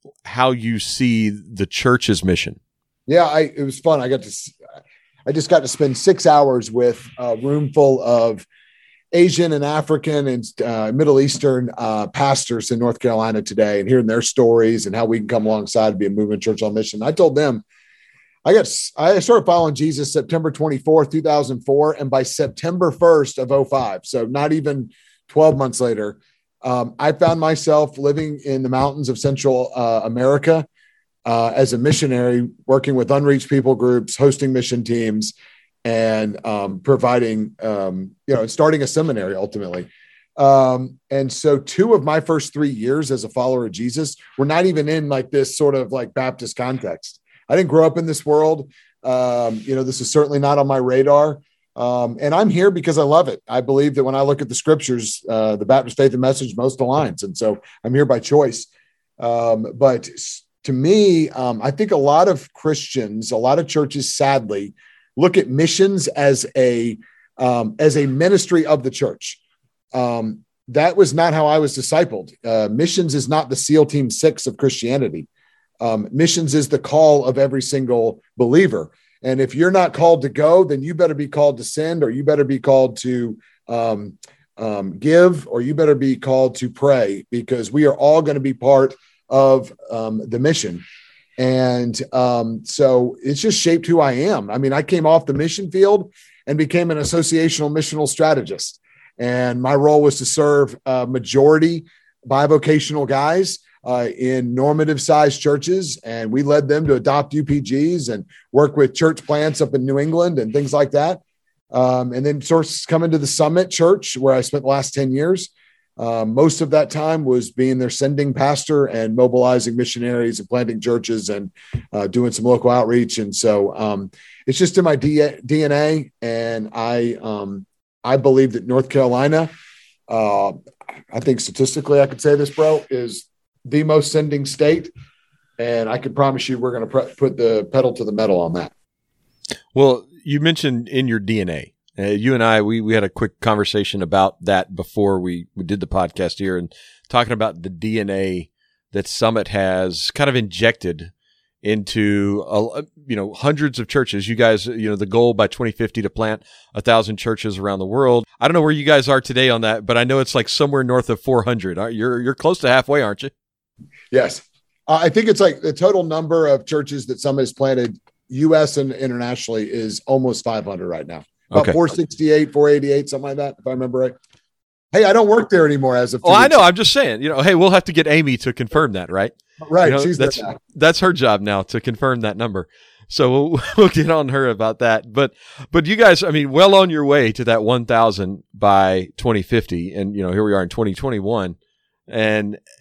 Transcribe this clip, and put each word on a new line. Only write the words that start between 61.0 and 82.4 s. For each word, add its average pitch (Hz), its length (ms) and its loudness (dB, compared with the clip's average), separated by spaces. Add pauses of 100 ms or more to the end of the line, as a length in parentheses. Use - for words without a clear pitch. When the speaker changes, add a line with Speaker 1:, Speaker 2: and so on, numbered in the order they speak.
Speaker 2:
um, 123 320 -6
I 135 80 0
think 196 200 -2
a 185 60 2
lot 147 320 4
of - 240 -4
Christians, 113 800 -6
a 120 60 -2
lot 127 220 2
of 165 80 -2
churches, 143 480 -4
sadly, 107 600 -2 (420)
look 180 200 4
at 156 120 2
missions 165 600 2
as 139 380 0 (100)
a, 120 420 0 (380)
um, 120 420 -2
as 151 180 4
a 147 100 0
ministry 165 580 2
of 147 200 0
the 131 60 -2
church. - 500 -8 (520)
Um, 120 520 -6 (240)
that 156 280 2
was 175 160 6
not 165 220 2
how 156 120 2
I 151 120 4
was 147 180 0
discipled. 131 560 -2 (120)
Uh, 110 260 0
missions 165 440 -2
is 127 140 -2
not 151 220 0
the 127 60 -4
seal 151 280 4
Team 143 240 -2
Six - 380 -2
of 123 100 -6
Christianity. 120 720 -2 (540)
Um, 110 320 -2
missions 156 420 0
is 147 140 0
the 143 100 0
call 147 460 4
of 127 140 0
every 135 240 0
single 120 600 -2 (140)
believer. 123 560 2 (300)
And 131 180 -2
if 131 140 -2
you're 170 180 2
not 180 200 4
called 165 300 4
to 139 60 -4
go, 156 340 4
then 143 200 -2
you 165 120 -8
better 160 200 0
be 143 120 -6
called 147 320 0
to 117 60 -12
send, 160 400 -4
or 117 60 0
you 127 120 -6
better 147 220 2